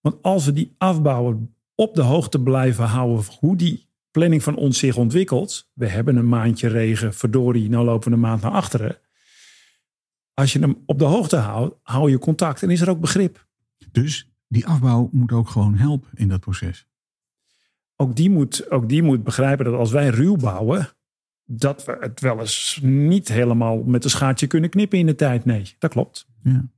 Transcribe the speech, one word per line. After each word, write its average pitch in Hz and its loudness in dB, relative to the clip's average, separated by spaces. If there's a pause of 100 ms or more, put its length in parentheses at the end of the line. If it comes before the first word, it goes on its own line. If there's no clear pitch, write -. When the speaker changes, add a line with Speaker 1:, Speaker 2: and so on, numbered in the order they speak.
Speaker 1:
Want - -2
als 185 0
we 147 2
die 151 -4
afbouwen 127 0 (200)
op 220 -2
de 160 2
hoogte 139 0
blijven 127 0
houden, 117 0 (160)
hoe 180 2
die 165 -2 (240)
planning 160 2
van - -2
ons 139 0
zich 127 0
ontwikkelt. 139 -2
We 120 -6
hebben 120 0
een 120 2
maandje 117 0
regen, 110 -2
verdorie, 120 -2
nou 117 0
lopen 117 0
we 117 2
een 117 2
maand 113 -2
naar 110 -4
achteren. 131 -4 (1400)
Als 135 2
je 139 0
hem 143 0
op 139 -2
de 156 4
hoogte 165 2
houdt, 113 -2
hou 139 0
je 131 2
contact 156 -2
en 185 0
is 175 2
er 175 0
ook 170 -2
begrip. 180 -2 (460)
Speaker 2:
Dus 139 -2 (180)
die 113 -2
afbouw 123 2
moet 120 0
ook 117 0
gewoon 104 0
helpen 135 0
in 104 -2
dat 92 0
proces. - -8 (1120)
Speaker 1:
Ook 127 0
die 170 2
moet, 147 0
ook 117 0
die 151 2
moet 131 2
begrijpen 135 0
dat 120 -2
als 117 0
wij 143 2
ruw 147 2
bouwen, 120 -2 (560)
dat 135 -4
we 120 -8
het 117 -12
wel 120 -2
eens - -6
niet 147 2
helemaal 113 0
met 123 0
een 135 -2
schaartje 135 0
kunnen 160 0
knippen 196 0
in 170 2
de 151 2
tijd. 123 0
Nee, 104 -2
dat 160 -2
klopt. - -4 (160)
Speaker 2:
Ja. 131 2 (140)